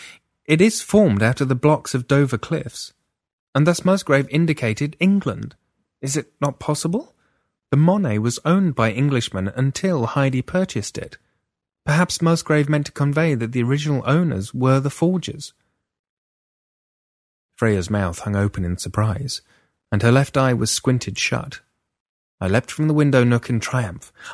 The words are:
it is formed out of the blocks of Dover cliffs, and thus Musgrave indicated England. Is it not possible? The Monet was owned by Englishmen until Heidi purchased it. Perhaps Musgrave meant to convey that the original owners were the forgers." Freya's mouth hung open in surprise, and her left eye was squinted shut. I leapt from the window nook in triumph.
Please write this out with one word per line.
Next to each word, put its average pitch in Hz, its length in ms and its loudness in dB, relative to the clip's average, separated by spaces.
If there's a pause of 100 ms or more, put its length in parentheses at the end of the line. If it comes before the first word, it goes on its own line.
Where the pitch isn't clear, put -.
(460)
it 160 140 4
is 220 220 4
formed 151 400 4
out 120 180 2
of 135 80 0
the 131 60 2
blocks 151 400 0
of 123 140 -2
Dover 139 300 2
cliffs, - 540 -8 (640)
and 147 120 4
thus 170 180 0
Musgrave 147 460 2
indicated 147 680 0
England. 185 560 0 (460)
Is 135 160 -4
it - 240 -6
not 143 180 -2
possible? 170 560 -4 (560)
The 135 60 2
Monet 160 420 2
was 117 260 -2
owned 175 300 2
by 113 180 2
Englishmen 117 560 -2
until 135 580 -2
Heidi 131 360 0
purchased - 560 -4
it. - 200 -14 (680)
Perhaps 165 380 0
Musgrave 160 460 2
meant 147 180 0
to - 60 -16
convey 143 420 0
that 117 180 -4
the 123 100 0
original 139 440 0
owners 131 480 0
were 131 260 2
the 139 100 -2
forgers." 165 600 -4 (2000)
Freya's 101 340 0
mouth 95 300 -2
hung 104 140 -4
open 101 300 0
in 87 140 -4
surprise, 107 640 -4 (520)
and 101 100 0
her 117 100 4
left 139 240 2
eye 131 180 2
was 113 160 -2
squinted 123 480 -2
shut. - 420 -6 (800)
I 92 80 -2
leapt 104 220 0
from 156 180 -2
the 151 60 0
window 143 280 4
nook 120 280 2
in 117 100 0
triumph. 110 520 -6 (220)